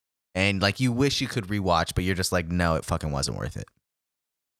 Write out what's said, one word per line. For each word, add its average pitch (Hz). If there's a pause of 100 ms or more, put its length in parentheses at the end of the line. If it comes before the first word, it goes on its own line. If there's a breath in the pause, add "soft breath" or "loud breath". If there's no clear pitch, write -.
(340)
And, 95
like, 101
you 127
wish 135
you 135
could 101
rewatch, 90
but 92
you're 95
just 87
like, 87
"No, 85
it -
fucking 78
wasn't 67
worth 50
it." 50 (960)